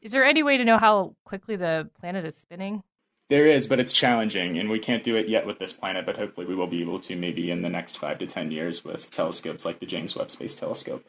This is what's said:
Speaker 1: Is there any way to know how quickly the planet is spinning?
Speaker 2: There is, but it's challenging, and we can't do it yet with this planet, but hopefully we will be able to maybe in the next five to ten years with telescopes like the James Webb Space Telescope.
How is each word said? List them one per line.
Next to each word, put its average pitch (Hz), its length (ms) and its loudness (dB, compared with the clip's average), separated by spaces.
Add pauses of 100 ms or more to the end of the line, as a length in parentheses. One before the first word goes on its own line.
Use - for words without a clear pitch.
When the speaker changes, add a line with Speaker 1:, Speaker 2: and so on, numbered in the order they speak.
Speaker 1:
Is 214 120 -12
there 262 120 4
any 294 200 4
way 285 120 4
to 247 80 2
know 226 140 8
how 214 460 4
quickly 202 320 -8
the 160 420 -2
planet 180 260 -6
is 156 120 -8
spinning? 196 480 -10 (440)
Speaker 2:
There 147 200 8
is, 135 180 6
but 127 140 4
it's 123 120 0
challenging, 104 640 2
and 104 140 -2
we 110 80 0
can't 117 240 -2
do 113 140 0
it 110 120 2
yet 110 180 2
with 101 120 -6
this 92 140 -4
planet, 92 340 -4
but 98 100 -2
hopefully 95 300 -8
we 92 80 -4
will 90 140 -2
be 87 140 -2
able 87 180 -4
to 92 160 -8
maybe 87 340 -2
in 87 120 -2
the 87 80 -2
next 85 280 -6
five 76 200 -4
to 113 100 -6
ten 80 240 -6
years 82 320 -4
with - 260 -10
telescopes 82 540 -4
like 82 160 -6
the 90 60 -10
James 85 280 -6
Webb - 160 -4
Space - 240 -8
Telescope. - 540 -6